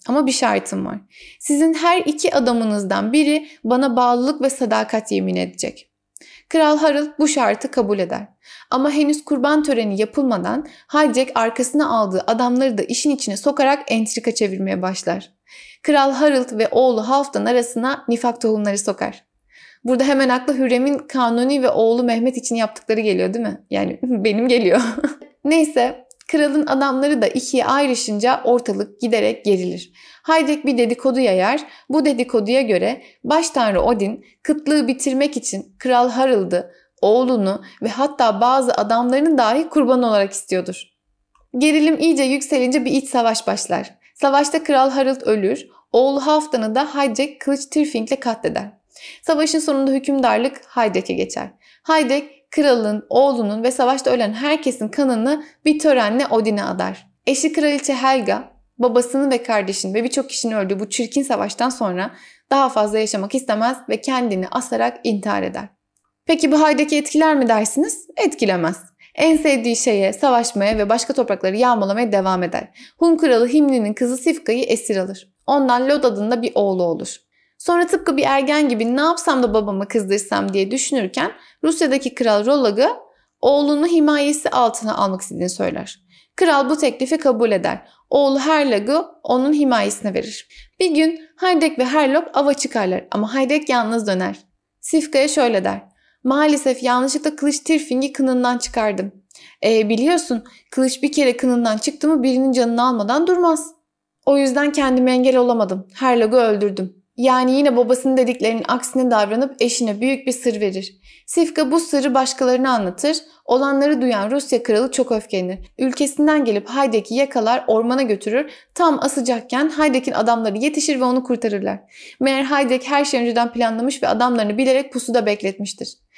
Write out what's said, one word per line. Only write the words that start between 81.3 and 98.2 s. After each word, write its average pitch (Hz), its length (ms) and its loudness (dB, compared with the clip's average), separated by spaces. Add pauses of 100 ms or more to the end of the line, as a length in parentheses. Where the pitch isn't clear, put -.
Rusya'daki 277 500 0
kral 214 320 0
Rolag'ı 254 420 2 (520)
oğlunu 294 460 2
himayesi 294 640 2
altına 220 460 0
almak 190 240 -2
istediğini 180 300 -6
söyler. 190 500 -6 (360)
Kral 285 340 2
bu 311 60 0
teklifi 269 420 0
kabul 233 340 2
eder. 185 300 -2 (280)
Oğlu 277 300 2
Herlag'ı 285 640 0 (180)
onun 262 300 0
himayesine 214 600 0
verir. - 340 -8 (320)
Bir 370 100 2
gün 320 300 2 (160)
Heidrek 320 420 2
ve 254 60 0
Herlog 285 400 2 (100)
ava 277 200 2
çıkarlar 190 560 -4
ama 214 240 -4
Heidrek 277 340 0
yalnız 233 380 -2
döner. 190 300 -2 (440)
Sifka'ya 302 480 0
şöyle 240 360 0
der. 196 180 -6 (420)
"Maalesef 277 580 2
yanlışlıkla 269 540 0
kılıç 294 240 -2
Tyrfing'i 277 520 -2
kınından 247 460 0